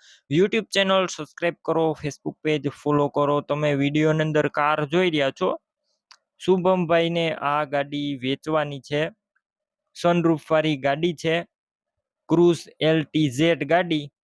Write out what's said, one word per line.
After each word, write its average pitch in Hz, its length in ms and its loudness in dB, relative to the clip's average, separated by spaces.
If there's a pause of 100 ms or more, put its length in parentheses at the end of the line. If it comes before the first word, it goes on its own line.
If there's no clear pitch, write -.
(300)
YouTube 196 440 0
ચેનલ 190 340 2
સબસ્ક્રાઇબ 165 540 -6
કરો, 160 220 0 (100)
Facebook 147 480 -8
પેજ 151 300 -2
ફોલો 147 380 0
કરો. 143 320 0
તમે 147 340 -2
વીડિયોની 151 520 2
અંદર 151 220 0
કાર 151 380 0
જોઈ 175 280 0
રહ્યા 135 240 -2
છો, 185 100 0 (920)
શુભમભાઈને 170 840 2 (240)
આ 147 160 0
ગાડી 143 520 -4
વેચવાની 143 640 -4
છે. 147 200 -4 (960)
સનરૂફવાળી 160 840 0
ગાડી 151 320 -2
છે, 160 220 -4 (960)
ક્રુઝ 170 360 4 (140)
એલ 156 240 2
ટી 156 260 0
ઝેડ 147 380 0
ગાડી, 160 420 0 (140)